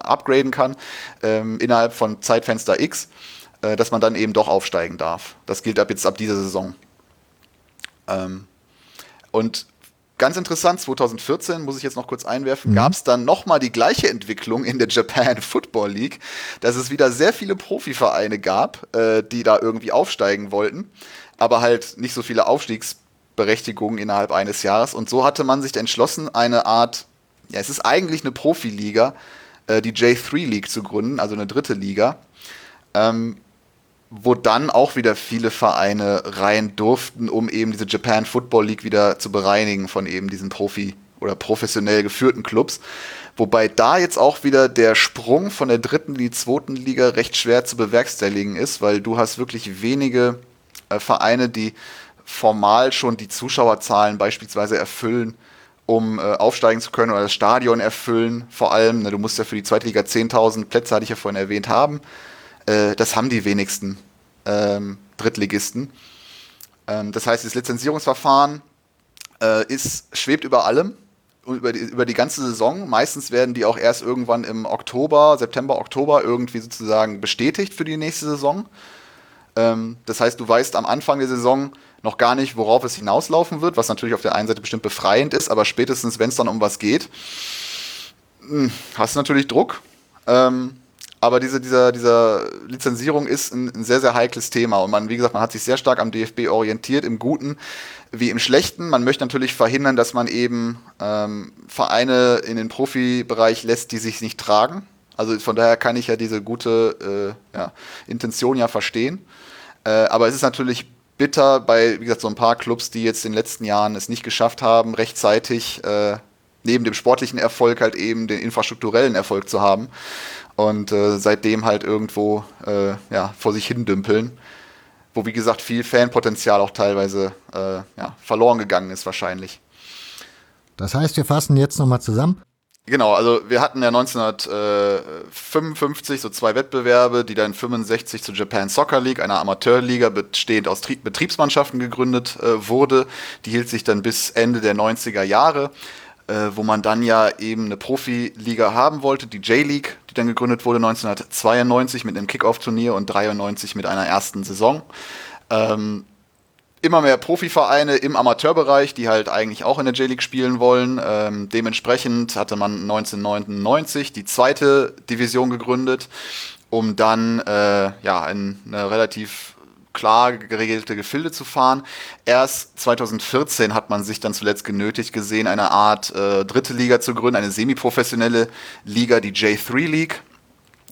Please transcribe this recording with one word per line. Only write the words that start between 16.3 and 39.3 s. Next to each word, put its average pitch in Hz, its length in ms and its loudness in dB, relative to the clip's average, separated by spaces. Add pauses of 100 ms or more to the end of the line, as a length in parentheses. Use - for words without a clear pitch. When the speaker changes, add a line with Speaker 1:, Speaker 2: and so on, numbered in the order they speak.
Speaker 1:
dass 120 160 0
es 127 160 -4
wieder 139 220 4
sehr 156 200 4
viele 196 220 -4
Profivereine 107 840 -2
gab, 98 560 -2
äh, 110 260 4
die 117 220 -6
da 110 180 6
irgendwie 113 300 -2
aufsteigen 101 580 0
wollten, 104 400 -4 (460)
aber 117 240 4
halt 120 380 0
nicht 123 160 -8
so 120 100 -6
viele 113 240 0
Aufstiegsberechtigungen 110 1500 -4
innerhalb 101 340 -2
eines 98 320 -2
Jahres. 110 280 2
Und 113 160 -8
so 131 160 2
hatte 143 200 2
man 135 180 0
sich 135 140 -6
entschlossen, 117 580 -2
eine 117 320 2
Art, 117 400 0 (440)
ja, 101 100 -6
es 101 100 -8
ist - 160 -4
eigentlich 160 360 2
eine 135 100 -6
Profiliga, 127 840 0 (540)
äh, 110 120 4
die 113 100 -4
J 120 280 4
three 151 280 -4
League 104 220 -4
zu 110 140 -6
gründen, 110 380 -4
also 107 160 -4
eine 104 100 -6
dritte 113 280 -4
Liga. 101 420 0 (760)
Ähm, 113 440 0 (720)
wo 117 240 2
dann 117 360 2
auch - 260 2
wieder 113 200 2
viele 113 340 -4
Vereine 101 720 0
rein 101 520 0
durften, 117 520 0
um 113 200 -2
eben 110 240 -2
diese 104 140 -6
Japan 110 380 0
Football 120 420 2
League 107 180 -6
wieder 104 340 2
zu 104 120 -8